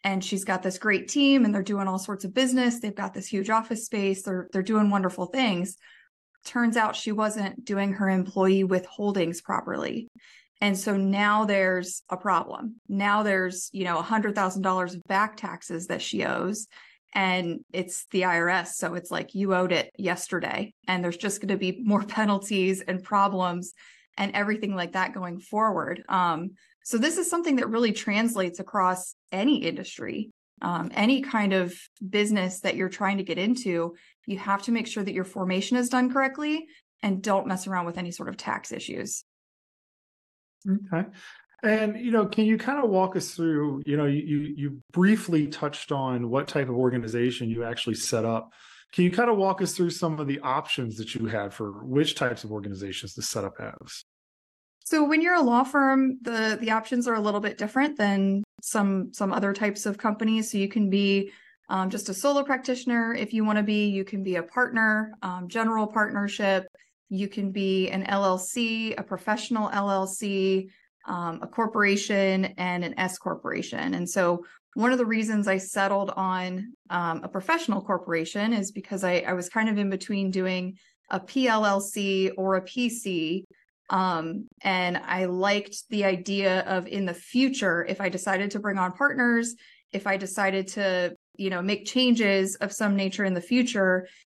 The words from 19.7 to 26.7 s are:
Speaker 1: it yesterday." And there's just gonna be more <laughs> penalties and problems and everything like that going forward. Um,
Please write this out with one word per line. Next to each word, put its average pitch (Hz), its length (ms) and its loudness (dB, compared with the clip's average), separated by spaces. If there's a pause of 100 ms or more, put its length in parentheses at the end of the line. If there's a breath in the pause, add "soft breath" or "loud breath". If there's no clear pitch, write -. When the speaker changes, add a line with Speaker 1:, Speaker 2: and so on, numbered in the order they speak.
Speaker 1:
it - 260 0
yesterday." 180 760 -4 (160)
And 180 160 0
there's 175 140 -2
just 202 240 -4
gonna 196 160 0
be 185 260 -4
more 208 180 4
<laughs> - 20 -4
penalties 196 760 0
and 185 240 -4
problems 180 680 0 (420 loud breath)
and 196 160 -2
everything 202 420 -2
like 175 180 -4
that 185 200 0
going 180 280 -8
forward. 202 680 -2
Um, 175 440 0 (300 soft breath)